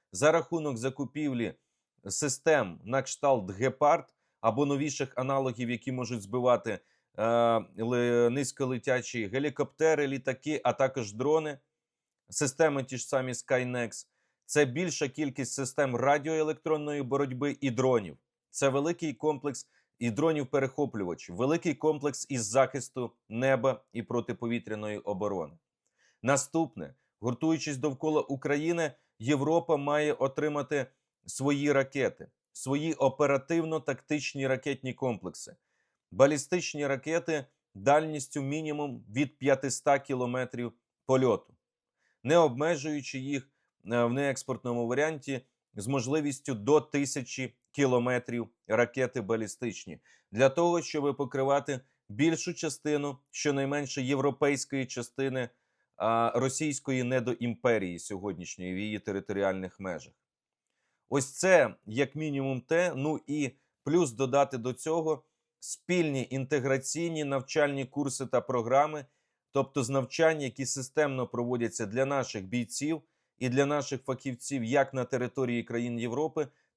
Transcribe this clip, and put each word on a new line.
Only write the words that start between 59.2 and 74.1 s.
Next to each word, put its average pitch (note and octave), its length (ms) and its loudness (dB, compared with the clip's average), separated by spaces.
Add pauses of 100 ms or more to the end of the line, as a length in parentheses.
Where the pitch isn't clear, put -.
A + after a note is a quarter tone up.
межах. F2 340 -10 (960)
Ось C3+ 220 -2
це, D#3+ 440 6 (100)
як C3+ 300 -2
мінімум, C3+ 460 -2
те. E3+ 340 0
Ну C#3+ 320 -2
і C#3+ 240 -2 (320)
плюс D3+ 280 2
додати C3+ 460 0
до A#2+ 160 -4
цього D#3 500 -2 (360)
спільні D#3 680 -2
інтеграційні C3+ 960 -2
навчальні C#3 600 0
курси C#3 400 -4
та A#2+ 160 2
програми, C3+ 640 2 (460)
тобто C3+ 320 0
з A2 60 -4
навчання, C#3+ 560 2
які B2+ 200 -6
системно C3 640 -2
проводяться A#2+ 580 -2
для A#2+ 200 0
наших B2+ 400 -4
бійців C#3 560 -4 (360)
і B2 120 -2
для C#3 160 4
наших C#3 380 -2
фахівців C3 600 -6